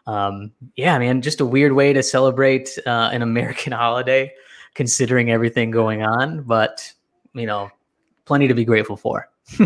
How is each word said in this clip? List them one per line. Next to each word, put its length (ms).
Um, 440
yeah, 220
man, 240
just 180
a 60
weird 260
way 200
to 100
celebrate, 720
uh, 260
an 100
American 500
<laughs> 20
holiday, 580
considering 560
everything 400
going 320
on. 400
But, 500
you 120
know, 240
plenty 240
to 60
be 100
grateful 320
for. 360
<laughs> 320